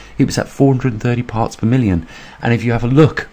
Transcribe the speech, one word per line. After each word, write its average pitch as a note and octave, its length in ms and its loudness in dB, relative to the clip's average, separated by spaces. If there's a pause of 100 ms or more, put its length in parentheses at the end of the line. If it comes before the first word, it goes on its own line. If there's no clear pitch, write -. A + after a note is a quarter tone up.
(180)
it C#3 60 4
was - 120 -2
at G#2+ 120 -4
four C#3 260 2
hundred B2+ 200 -2
and G#2+ 60 -10
thirty A#2+ 220 -2
parts A2+ 320 -4
per - 140 -2
million. A2 400 0 (340)
And A#2 100 0
if A2 120 0
you A#2+ 80 0
have A#2 100 -2
a A#2+ 60 -2
look C#3 440 2